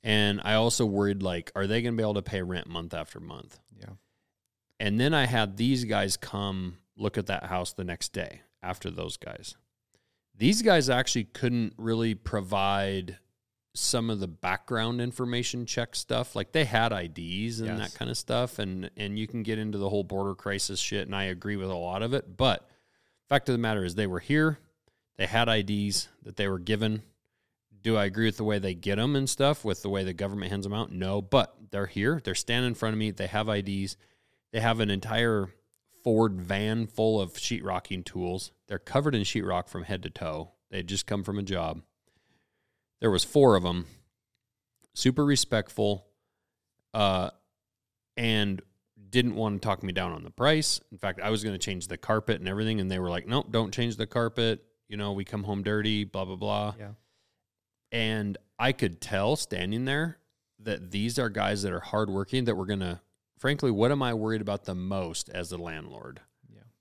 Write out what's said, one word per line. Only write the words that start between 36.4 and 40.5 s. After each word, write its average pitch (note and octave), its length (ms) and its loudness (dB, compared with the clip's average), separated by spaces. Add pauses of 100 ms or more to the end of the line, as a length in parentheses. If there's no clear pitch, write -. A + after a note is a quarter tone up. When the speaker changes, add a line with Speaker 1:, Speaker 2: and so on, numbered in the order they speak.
Speaker 1:
van G#2+ 460 0
full A2 340 2
of F#2 140 -4
sheetrocking F#2 680 -4
tools. F2+ 480 -4 (140)
They're G2 120 -6
covered C#3+ 360 2
in G#2+ 80 2
sheetrock F#2 460 -2
from F2 160 -8
head F#2 180 -4
to - 80 -8
toe. D#2+ 420 -8 (180)